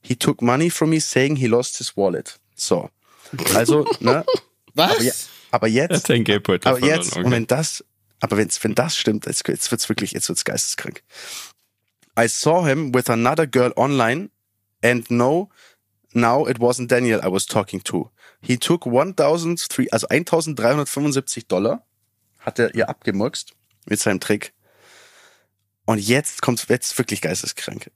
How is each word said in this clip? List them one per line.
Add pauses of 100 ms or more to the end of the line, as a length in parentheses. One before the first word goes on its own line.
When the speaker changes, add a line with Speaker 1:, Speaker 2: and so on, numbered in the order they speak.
Speaker 1:
He
took
money
from
me
saying
he
lost
his
wallet.“ (180)
So. (640)
Also, (120)
ne? (500)
Speaker 2:
Was?
Speaker 1:
Aber,
ja, (400)
aber
jetzt,
Speaker 3:
Er
hat
seinen
Geldbeutel
Speaker 1:
aber
Speaker 3:
verloren,
Speaker 1:
jetzt,
Speaker 3:
okay.
Speaker 1:
und
wenn
das, (360)
aber
wenn's,
wenn
das
stimmt,
jetzt,
jetzt
wird's
wirklich,
jetzt
wird's
geisteskrank. (1160)
„I
saw
him
with
another
girl
online (520)
and
no, (600)
now
it
wasn't
Daniel
I
was
talking
to. (320)
He
took
one
thousand
three,
also
eintausenddreihundertfünfundsiebzig
Dollar (560)
hat
er
ihr
abgemurkst (340)
mit
seinem
Trick. (1300)
Und
jetzt
kommt's,
jetzt
wirklich
geisteskrank.